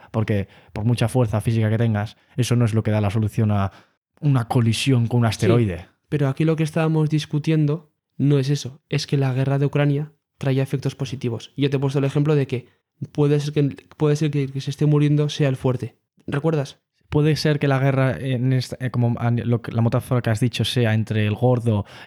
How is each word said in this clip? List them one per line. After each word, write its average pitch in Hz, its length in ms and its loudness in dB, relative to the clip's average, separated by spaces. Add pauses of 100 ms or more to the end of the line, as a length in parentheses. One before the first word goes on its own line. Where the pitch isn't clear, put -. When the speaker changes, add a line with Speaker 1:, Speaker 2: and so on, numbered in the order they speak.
(100)
Speaker 1:
porque 107 380 -2 (240)
por 107 120 -6
mucha 120 220 2
fuerza 113 340 0
física 113 300 0
que 110 80 0
tengas, 110 380 -2 (200)
eso 120 200 0
no 120 80 4
es 107 100 0
lo 113 80 2
que 110 80 -2
da 107 100 2
la 101 100 0
solución 107 420 0
a 98 180 0 (500)
una 135 280 0
colisión 117 580 2
con 120 140 0
un 117 60 2
Speaker 2:
Sí, - 40 2
Speaker 1:
asteroide. 107 560 0 (220)
Speaker 2:
pero 143 200 0
aquí 135 160 -2
lo 160 120 2
que 160 60 -2
estábamos 156 480 0
discutiendo 151 840 0 (240)
no 143 220 2
es 131 100 0
eso, 143 400 -4
es - 180 -4
que 151 120 -2
la 135 160 0
guerra 135 240 0
de 143 80 0
Ucrania 143 460 0 (260)
traía 135 240 0
efectos 135 320 -4
positivos. 127 600 -8
Yo 139 120 0
te 139 80 0
he 131 40 -2
puesto 139 180 -2
el 135 80 0
ejemplo 147 280 2
de 139 120 2
que - 220 -6 (440)
puede 147 280 2
ser 147 120 -6
que, 143 240 0 (200)
puede 147 200 2
ser 156 140 0
que 143 140 -2
el 131 80 -8
que 135 80 -6
se 143 100 -6
esté 147 160 -2
muriendo 147 420 2
sea 147 200 0
el 131 80 -2
fuerte. 127 400 -4 (300)
¿Recuerdas? 143 540 -4 (300)
Speaker 1:
Puede 151 260 2
ser 147 240 0
que 143 80 0
la 135 100 2
guerra, 131 400 2
en 127 340 -2
esta, 127 320 -2
eh, 127 60 -4
como 120 300 0
an-, 120 240 0
lo 120 180 0
que, - 100 -8
la 113 100 0
metáfora 120 380 0
que 117 100 -2
has 107 100 -2
dicho, 117 240 0
sea 113 300 0
entre 107 320 0
el 107 80 0
gordo 117 500 0 (220)